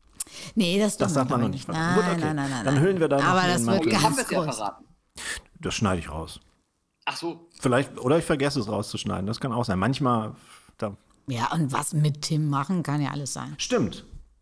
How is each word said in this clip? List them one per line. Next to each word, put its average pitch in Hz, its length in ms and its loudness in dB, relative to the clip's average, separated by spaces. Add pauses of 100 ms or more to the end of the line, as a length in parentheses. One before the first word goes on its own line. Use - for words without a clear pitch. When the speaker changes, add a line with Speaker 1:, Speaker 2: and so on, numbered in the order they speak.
(560)
Speaker 1:
Nee, 175 240 4
das 208 180 0
Speaker 2:
Das 185 160 2
Speaker 1:
dürfen - 20 2
Speaker 2:
darf 131 140 2
Speaker 1:
wir - 80 0
Speaker 2:
man 120 40 2
noch 110 80 2
Speaker 1:
nicht. 92 180 -6
Speaker 2:
nicht - 100 -4
verraten. 165 180 2
Speaker 1:
Nein, - 100 4
Speaker 2:
Gut, 175 120 0
okay. 156 80 0
Speaker 1:
nein, 151 100 0
nein, 139 140 -2
nein, 131 160 -4
Speaker 2:
Dann 135 100 2
Speaker 1:
nein. 139 80 6
Speaker 2:
hüllen 190 160 4
wir 156 80 4
da 139 100 4
Speaker 1:
Aber 180 240 4
Speaker 2:
noch 180 60 4
Speaker 1:
das 180 100 4
Speaker 2:
den - 80 2
Speaker 1:
wird 190 100 4
Speaker 2:
Mantel. - 160 2
Speaker 1:
ganz - 120 4
Speaker 3:
Haben - 140 4
wir 247 60 0
es - 80 -4
ja 170 120 2
Speaker 1:
groß. 156 120 -2
Speaker 3:
verraten? 104 300 -8 (720)
Speaker 2:
Das - 140 -4
schneide 95 260 2
ich 80 120 -8
raus. 80 280 -10 (640)
Speaker 3:
Ach - 120 -4
so. 165 320 -8 (100)
Speaker 2:
Vielleicht, 127 400 0
oder 147 180 2
ich 165 80 0
vergesse 139 360 0
es 101 80 -4
rauszuschneiden. 101 580 -4
Das 110 140 -4
kann 135 100 -2
auch 117 140 -2
sein. 92 140 0
Manchmal, 120 560 0 (420)
da 101 180 -6 (320)
Speaker 1:
Ja, 120 260 -4
und 151 200 0
was - 200 -2
mit 151 280 2
Tim 151 280 0
machen, 143 340 0
kann 147 180 -2
ja 135 100 -2
alles 143 220 -6
sein. 143 240 -8
Speaker 2:
Stimmt. - 480 -2 (360)